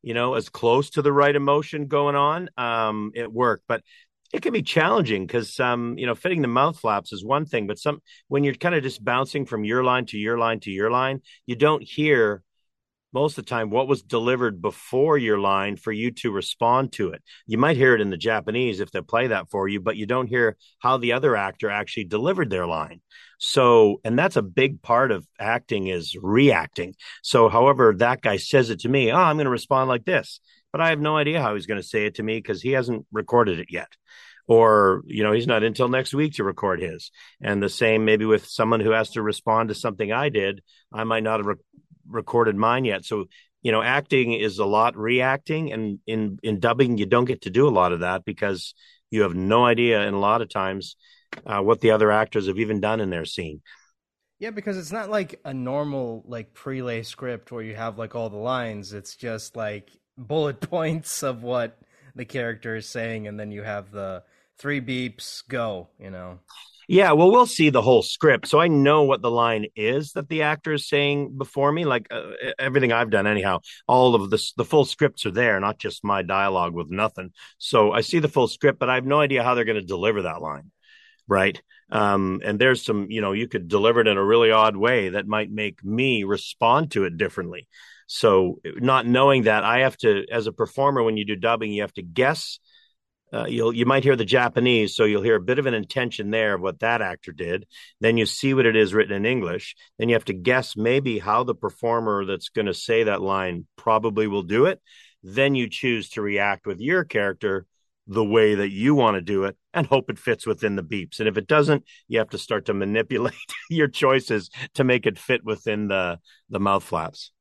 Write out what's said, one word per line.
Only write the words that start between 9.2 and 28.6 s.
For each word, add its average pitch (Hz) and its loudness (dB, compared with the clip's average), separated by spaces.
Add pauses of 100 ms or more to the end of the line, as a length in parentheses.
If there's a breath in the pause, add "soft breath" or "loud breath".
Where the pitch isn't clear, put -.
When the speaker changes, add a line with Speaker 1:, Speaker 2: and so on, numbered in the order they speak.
Speaker 1:
from 107 -6
your 117 0
line 127 0
to 107 -12
your 113 -2
line 113 -2
to 104 -12
your 98 -2
line, 131 -2 (240 soft breath)
you 123 -8
don't 147 2
hear 117 0 (720)
most 147 -2
of 110 -12
the - -18
time 113 -2
what 127 0
was 139 0
delivered 120 -2
before 131 0
your 110 0
line 98 0
for 110 -8
you 110 -4
to 117 -6
respond 120 -2
to 95 -6
it. - -12 (240 loud breath)
You 110 -4
might 143 2
hear 127 6
it 107 2
in 104 -2
the 92 -6
Japanese 107 -2
if 101 -8
they 95 -6
play 117 -2
that 98 -4
for 98 -2
you, 101 -4
but 107 -4
you 107 -8
don't 127 -2
hear 117 0 (220 soft breath)
how 131 0
the 120 -2
other 131 2
actor 98 -4
actually 104 -6
delivered 127 -2
their 90 -2
line. 80 -6 (360 loud breath)
So, 117 6
and 113 0
that's 180 0
a 131 2
big 131 -2
part 120 2
of 87 -4 (120)
acting, 104 -4
is 90 -6
reacting. 95 2 (260 loud breath)
So 117 6
however 120 6
that 120 2
guy 104 0
says 123 2